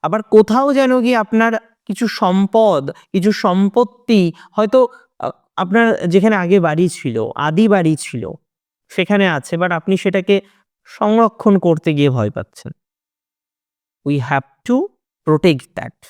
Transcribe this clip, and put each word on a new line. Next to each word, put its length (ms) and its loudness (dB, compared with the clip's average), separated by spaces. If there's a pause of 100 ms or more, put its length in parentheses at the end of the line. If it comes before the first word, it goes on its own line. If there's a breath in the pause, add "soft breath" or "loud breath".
আবার 200 -4
কোথাও 520 4
যেন 260 2
গিয়ে 160 0
আপনার 360 0 (340)
কিছু 220 -4
সম্পদ, 800 0 (220 soft breath)
কিছু 200 0
সম্পত্তি 1000 0 (200 loud breath)
হয়তো, 360 0 (300 loud breath)
আ, 120 -8 (260)
আপনার 300 0 (220)
যেখানে 280 2
আগে 240 2
বাড়ি 280 0
ছিল, 280 -6 (200)
আদি 320 0
বাড়ি 280 2
ছিল, 280 -10 (680)
সেখানে 380 0
আছে, 280 -4
but 160 -2
আপনি 240 -2
সেটাকে 400 -2 (480 soft breath)
সংরক্ষণ 760 0
করতে 360 0
গিয়ে 160 2
ভয় 200 -2
পাচ্ছেন। 400 -14 (1400)
We 80 -2 (160)
have 180 -4 (160)
to 120 0 (500)
protect 480 0
that। 220 -14 (140)